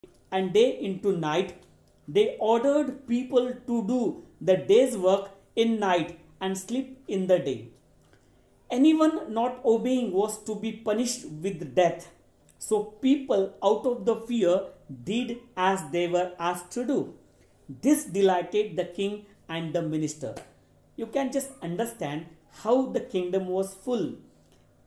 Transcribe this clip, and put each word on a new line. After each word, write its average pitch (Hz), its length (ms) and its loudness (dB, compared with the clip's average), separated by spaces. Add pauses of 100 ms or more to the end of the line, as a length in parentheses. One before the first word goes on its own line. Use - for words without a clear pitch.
(300)
and 190 220 -2
day 226 280 4
into 190 360 -2
night. 165 420 -2 (500)
They 202 320 2
ordered 240 680 2
people 247 480 0 (100)
to 233 220 -2
do 226 380 -2 (160)
the 180 160 4
day's 226 400 4
work 185 340 2 (240)
in 226 240 2
night 180 400 0 (220)
and 190 180 -4
sleep 262 480 -8
in 190 220 -2
the 180 100 6
day. 120 300 -4 (1040)
Anyone 311 600 4
not 240 320 -2
obeying 240 460 2
was 202 320 -2
to 214 140 -8
be 214 160 -6
punished 226 540 -4
with 156 500 -6
death. - 340 2 (480)
So 208 240 0
people, 240 800 0
out 214 240 2
of 233 180 -2
the 226 120 2
fear, 196 480 0 (400)
did 233 340 -4 (180)
as 185 360 0
they 175 160 0
were 175 320 0
asked 175 320 -4
to 240 120 -4
do. 226 300 -2 (540)
This 294 360 2
delighted 185 720 0
the 175 100 -2
king 202 380 -6 (240)
and 165 240 -6
the 170 100 0
minister. 151 520 -4 (640)
You 226 100 -6
can 269 240 -2
just 269 220 -4 (100)
understand 170 640 -6 (240)
how 254 360 2
the 196 140 -4
kingdom 185 460 -4
was 190 280 -4
full. 190 400 -4 (720)